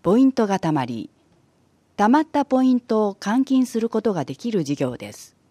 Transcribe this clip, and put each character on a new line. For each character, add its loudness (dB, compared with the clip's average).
ポ 4
イ 6
ン 4
ト 0
が 0
貯 -2
ま -2
り、 -10
貯 2
ま 4
っ -2
た -2
ポ 0
イ 4
ン 0
ト 0
を -4
換 -2
金 2
す -6
る -2
こ -2
と 0
が -4
で -10
き -8
る 0
事 -4
業 -4
で -14
す。 -20